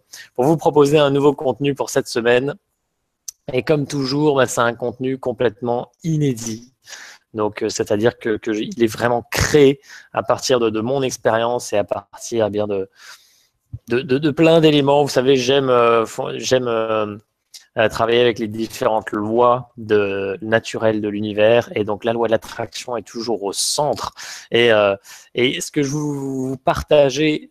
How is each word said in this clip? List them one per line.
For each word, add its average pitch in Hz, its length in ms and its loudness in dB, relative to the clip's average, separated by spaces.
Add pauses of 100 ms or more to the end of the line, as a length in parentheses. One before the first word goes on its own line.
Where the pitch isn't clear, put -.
(340)
pour 123 100 0
vous 160 140 4
proposer 147 400 4
un 143 120 4
nouveau 139 220 4
contenu 143 420 -2
pour 120 140 -6
cette - 200 -4
semaine. 123 480 0 (960)
Et 123 80 0
comme 147 240 0
toujours, 143 500 0
bah, 127 100 4
c'est - 140 -4
un 117 140 2
contenu 127 420 -6
complètement 123 760 -4 (100)
inédit. 123 720 -4 (600)
Donc, 107 320 -4
euh, 107 40 -2
c'est-à-dire 110 520 0
que, 110 160 -2
que 110 160 -6
j-, 107 240 -4
il 117 80 2
est - 20 4
vraiment 117 460 -2
créé 143 480 4 (320)
à 110 100 -2
partir 123 380 0
de, 113 100 2
de 110 100 -4
mon 135 220 -2
expérience 120 720 -2
et 107 40 -2
à 101 60 2
partir, - 640 -4
eh 104 40 -4
bien, 104 180 -4
de, 98 200 -4 (1000)
de, 120 140 0
de, 127 160 0
de 151 120 0
plein 165 300 6
d'éléments. 147 420 4
Vous 143 60 0
savez, 135 260 4
j'aime, 131 340 2
euh, 117 380 4
fo-, 131 320 -8
j'aime, 123 300 0
euh, 110 500 -2 (580)
euh, 110 120 4
travailler 117 320 0
avec 120 180 2
les 117 80 -4
différentes 110 640 -4
lois 120 680 0
de, 98 640 -2
naturelles 110 580 0
de 104 80 -4
l'univers. 107 640 2
Et 107 80 -2
donc, 104 220 -6
la 117 80 0
loi 117 160 -2
de - 20 -4
l'attraction 117 640 -6
est 107 60 -8
toujours 113 400 -8
au 98 100 -4
centre. - 640 -4 (380)
Et, 120 200 4
euh, 104 220 4 (400)
et 131 260 -2
ce - 120 -10
que 151 100 -2
je 135 80 -2
veux 147 80 -6
vous 135 580 -6
partager 151 960 0